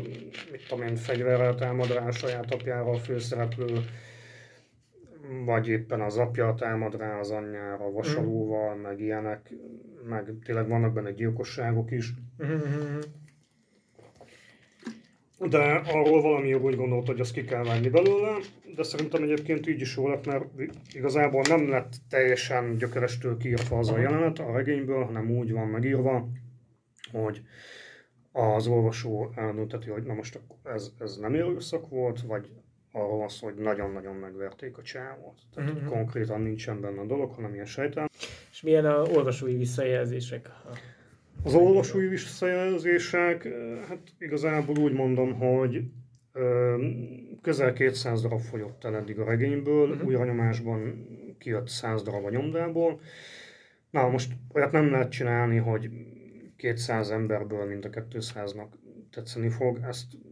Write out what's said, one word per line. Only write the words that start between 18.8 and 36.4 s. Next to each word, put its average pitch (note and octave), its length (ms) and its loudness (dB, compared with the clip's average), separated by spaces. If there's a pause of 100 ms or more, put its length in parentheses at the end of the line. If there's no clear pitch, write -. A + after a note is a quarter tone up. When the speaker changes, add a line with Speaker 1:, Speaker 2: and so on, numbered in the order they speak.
Speaker 1:
szerintem D#3 400 0
egyébként D3+ 460 0
így C#3 120 0
is B2+ 160 -4
jó C#3 120 0
lett, C#3+ 180 -2
mert C#3 180 -2 (480)
igazából C3+ 560 4
nem D#3 200 6
lett C3 240 0 (160)
teljesen B2 680 2
gyökerestől A#2+ 600 -2
kiírtva A#2+ 420 0
az A#2 100 2
a A2+ 40 2
Speaker 2:
Aha. A2+ 80 4
Speaker 1:
jelenet D#3 380 4
a C3+ 140 -6
regényből, C3+ 520 0
hanem A2+ 260 -2
úgy A#2+ 220 0
van A2 160 0
megírva, B2+ 600 2 (840)
hogy A2 300 -2 (880)
az A2 340 2
olvasó A2+ 680 2
eldönteti, A2 560 -6
hogy G#2+ 120 -6
na A#2+ 120 -6
most A2 220 -10
akkor - 380 -16
ez, G#2 240 -8
ez G2+ 180 -8
nem A2 180 -2
erőszak E3+ 540 -2
volt, B2 340 -2
vagy A2 280 -6 (420)
arról G#2+ 260 -2
van G#2+ 100 -4
szó, G#2+ 180 -12
hogy G2+ 100 -8
nagyon-nagyon G2 580 -4
megverték F#2+ 640 -10
a B2 40 -18
csávót. - 560 -14 (160)
Tehát D3 200 -4
Speaker 2:
Mhm, C#3+ 100 -6
mhm. D3 80 -6
Speaker 1:
konkrétan A2 480 -2